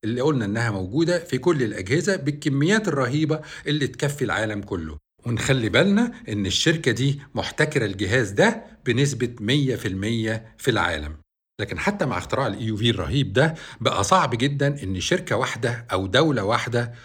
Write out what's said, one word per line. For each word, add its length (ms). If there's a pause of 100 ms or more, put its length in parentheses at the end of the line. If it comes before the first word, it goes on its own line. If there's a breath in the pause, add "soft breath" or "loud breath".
اللي 180
قلنا 240
إنها 260
موجودة 480
في 180
كل 260
الأجهزة 520
بالكميات 720
الرهيبة 540 (260 loud breath)
اللي 200
تكفي 380
العالم 360
كله. 360 (280)
ونخلي 440
بالنا 420 (180 loud breath)
إن 160
الشركة 460
دي 280 (160 loud breath)
محتكرة 500
الجهاز 440
ده 340 (220 loud breath)
بنسبة 540
مية 360
في 120
المية 680
في 140
العالم. 460 (440)
لكن 180
حتى 260
مع 120
اختراع 300
ال 100
إي 80
يو 120
في 120
الرهيب 440
ده، 220 (260 loud breath)
بقى 220
صعب 340
جدًا 460
إن 160
شركة 360
واحدة 560
أو 160
دولة 360
واحدة، 500 (120)